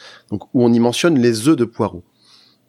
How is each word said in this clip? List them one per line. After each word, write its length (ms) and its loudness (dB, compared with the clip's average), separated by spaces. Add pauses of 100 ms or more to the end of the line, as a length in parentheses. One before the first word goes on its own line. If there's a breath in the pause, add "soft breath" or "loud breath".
(320 loud breath)
donc 100 -8 (100)
où 120 2
on 80 4
y 80 2
mentionne 360 0
les 300 0
œufs 100 4
de 80 -2
Poirot. 380 -6 (680 soft breath)